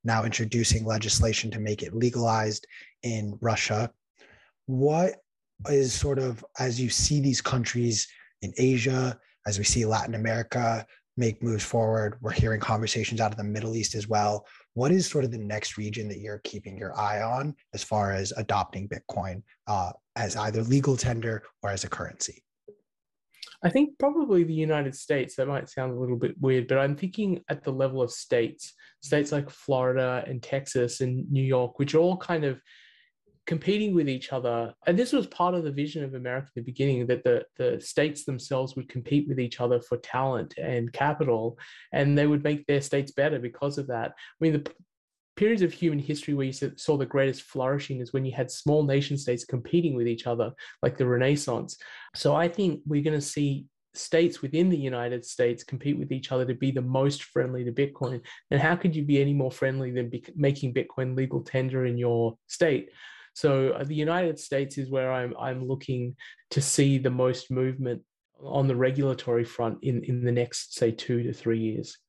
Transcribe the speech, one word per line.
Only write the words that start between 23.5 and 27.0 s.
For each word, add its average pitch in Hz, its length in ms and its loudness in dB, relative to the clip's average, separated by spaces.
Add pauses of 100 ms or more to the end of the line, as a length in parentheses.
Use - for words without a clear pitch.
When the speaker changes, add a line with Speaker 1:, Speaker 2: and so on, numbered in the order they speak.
Speaker 2:
I 175 40 4
think 285 280 2
probably 269 460 4
the 160 100 0
United 151 400 0
States. - 440 -2
That 135 100 0
might 143 220 -4
sound 131 240 -4
a 120 60 -6
little 123 180 -2
bit - 240 -2
weird, 131 260 2
but 135 120 4
I'm 143 180 0
thinking 190 500 -2